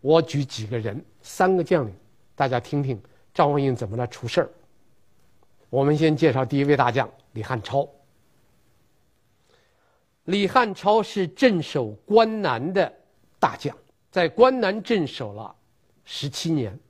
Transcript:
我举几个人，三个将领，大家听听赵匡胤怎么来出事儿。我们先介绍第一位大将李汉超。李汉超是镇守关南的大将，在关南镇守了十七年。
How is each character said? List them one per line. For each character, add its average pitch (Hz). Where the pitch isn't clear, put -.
我 156
举 147
几 110
个 117
人， 113
三 185
个 175
将 160
领， 95
大 139
家 123
听 143
听 127
赵 151
匡 147
胤 135
怎 117
么 107
来 123
出 -
事 -
儿。 -
我 131
们 147
先 156
介 156
绍 131
第 139
一 139
位 143
大 123
将 117
李 113
汉 120
超。 139
李 196
汉 220
超 208
是 190
镇 202
守 117
关 220
南 135
的 180
大 -
将， -
在 175
关 254
南 208
镇 190
守 107
了 104
十 -
七 -
年。 120